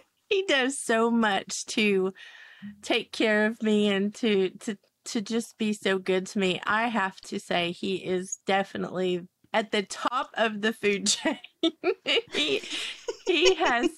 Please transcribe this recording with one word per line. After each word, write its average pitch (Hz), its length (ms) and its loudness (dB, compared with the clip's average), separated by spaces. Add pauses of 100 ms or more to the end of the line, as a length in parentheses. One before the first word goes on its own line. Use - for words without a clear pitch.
<laughs> - 200 -20
he 392 180 0
does 269 320 0
so 233 320 2
much 220 560 0
to 190 480 2 (680)
take - 300 -2
care 214 360 4
of 226 140 -2
me 208 280 4
and 202 280 0
to, 190 340 2 (100)
to, 202 180 -6 (280)
to - 140 -2
just 220 380 -4
be 214 140 0
so 190 260 0
good 185 300 0
to - 100 -4
me. 185 260 0
I 220 240 0
have 196 340 -2
to 202 180 -8
say 175 320 -2
he 190 240 -4
is 185 500 -4
definitely 185 800 -2 (260)
at 214 180 0
the 214 140 0
top 247 520 -4
of 214 240 0
the 220 120 0
food 202 340 0
<laughs> - 0 -
chain. - 320 0 (920)
He, - 280 0 (680)
he 359 280 4
has, 302 440 0